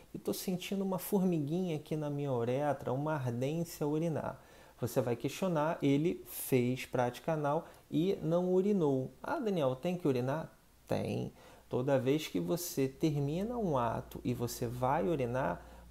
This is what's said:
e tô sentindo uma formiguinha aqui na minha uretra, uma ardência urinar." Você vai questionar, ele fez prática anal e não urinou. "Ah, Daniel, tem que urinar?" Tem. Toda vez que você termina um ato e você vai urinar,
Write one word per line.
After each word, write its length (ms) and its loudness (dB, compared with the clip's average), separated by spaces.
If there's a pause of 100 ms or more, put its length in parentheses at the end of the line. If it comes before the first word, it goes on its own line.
(140)
e 60 -10
tô 120 -2
sentindo 520 -4
uma 160 -2
formiguinha 760 2
aqui 200 -4
na 140 -2
minha 220 -2
uretra, 600 0
uma 200 0
ardência 720 -2
urinar." 520 -2 (400)
Você 220 0
vai 140 0
questionar, 680 0
ele 460 2
fez 580 0
prática 480 0
anal 340 0 (220)
e 320 2
não 320 2
urinou. 580 4 (120)
"Ah, 160 -2
Daniel, 360 2
tem 220 -2
que 100 0
urinar?" 440 0 (360)
Tem. 460 -2 (340)
Toda 300 2
vez 300 2
que 120 -4
você 480 0
termina 720 0
um 200 0
ato 460 -2
e 100 0
você 340 -2
vai 400 0
urinar, 580 0 (260)